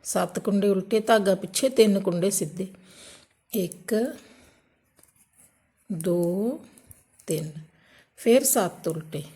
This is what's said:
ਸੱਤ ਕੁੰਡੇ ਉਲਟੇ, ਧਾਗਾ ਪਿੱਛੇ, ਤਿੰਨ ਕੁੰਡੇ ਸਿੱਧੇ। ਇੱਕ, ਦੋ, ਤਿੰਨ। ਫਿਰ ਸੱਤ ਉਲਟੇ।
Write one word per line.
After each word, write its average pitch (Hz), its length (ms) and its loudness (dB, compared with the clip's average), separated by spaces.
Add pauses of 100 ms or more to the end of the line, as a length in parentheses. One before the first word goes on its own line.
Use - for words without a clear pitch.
ਸੱਤ - 360 -4
ਕੁੰਡੇ 202 300 0
ਉਲਟੇ, 190 300 0
ਧਾਗਾ 208 360 4
ਪਿੱਛੇ, 196 340 -2
ਤਿੰਨ 214 300 6
ਕੁੰਡੇ 185 300 0
ਸਿੱਧੇ। 180 380 -4 (840)
ਇੱਕ, 220 600 -2 (1800)
ਦੋ, 180 720 -2 (640)
ਤਿੰਨ। 156 240 -6 (680)
ਫਿਰ 247 260 4
ਸੱਤ 185 440 0
ਉਲਟੇ। 156 360 -6 (120)